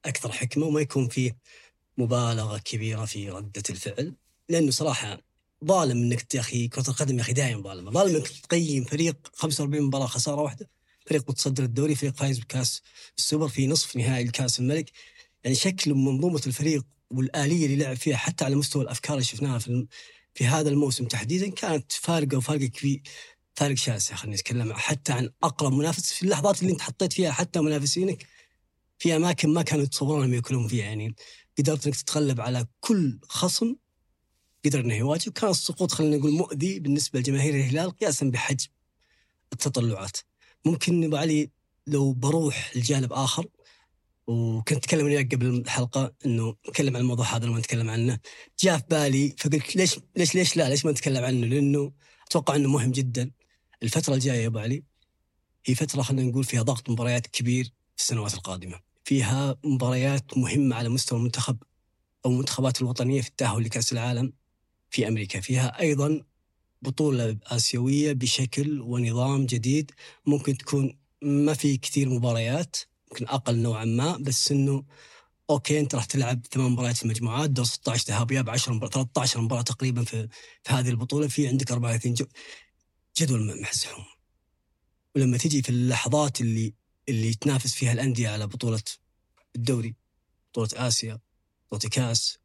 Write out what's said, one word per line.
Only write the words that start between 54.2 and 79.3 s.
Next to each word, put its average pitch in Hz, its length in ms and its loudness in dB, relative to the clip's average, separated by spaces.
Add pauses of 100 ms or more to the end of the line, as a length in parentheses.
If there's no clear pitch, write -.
يا 113 40 0
أبو 113 120 -2
علي 120 260 -4 (800)
هي 127 80 4
فترة، 139 280 -2
خلينا 127 280 0
نقول، 127 140 0
فيها 117 180 0
ضغط 120 280 -2
مباريات 120 360 0
كبير 123 380 0
في - 380 -12
السنوات 104 320 -2
القادمة، 90 460 -10 (240)
فيها 135 600 2
مباريات 131 720 0
مهمة 123 380 2
على 117 120 -2
مستوى 120 300 0
المنتخب 117 440 -2 (640)
أو 127 40 4
المنتخبات 131 500 0
الوطنية 127 400 0
في 117 80 -6
التأهل 113 360 0
لكأس 117 280 -2
العالم 123 400 -2 (580)
في 107 180 0
أمريكا، 104 320 -2
فيها 127 400 -2
أيضًا 151 440 2 (580)
بطولة 127 600 0
آسيوية 135 680 0
بشكل 135 680 -2
ونظام 123 640 0
جديد، 127 440 0 (360)
ممكن 143 300 2
تكون 139 420 -2 (240)
ما 143 320 4
في 139 220 2
كثير 139 320 0
مباريات، 120 680 0 (360)
ممكن - 160 -8
أقل 127 280 0
نوعًا 113 280 0
ما، 123 320 2
بس 139 360 0
إنه 139 320 2 (640)
أوكي، 147 300 2
أنت 139 140 0
راح 117 100 -2
تلعب 127 460 -2
ثمان 131 200 0
مباريات 120 260 0
في - 60 -4
المجموعات، 120 480 0
دور 123 140 2
ستاش 117 400 -2
ذهاب 117 280 0
إياب، 131 180 0
عشر 123 220 -2
مبار-، 113 180 -4
ثلاثة 131 300 -2
عشر 120 200 0